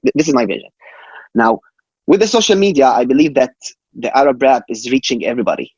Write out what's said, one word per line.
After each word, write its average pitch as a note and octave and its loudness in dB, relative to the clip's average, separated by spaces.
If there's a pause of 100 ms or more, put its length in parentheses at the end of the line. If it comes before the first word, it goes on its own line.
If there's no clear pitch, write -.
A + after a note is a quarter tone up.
Th-, B2+ -2
this D#3 -2
is D#3 -2
my B2 2
vision. - -8 (640)
Now, A2+ 2 (480)
with F#3 4
the G#3+ 2
social G#3+ 0
media, F#3+ 2
I B2 2
believe C#3+ 0
that B2+ 0 (400)
the A#2+ -8
Arab C3+ 2
rap C3 2
is A#2 -8
reaching B2+ -2
everybody G#2 -4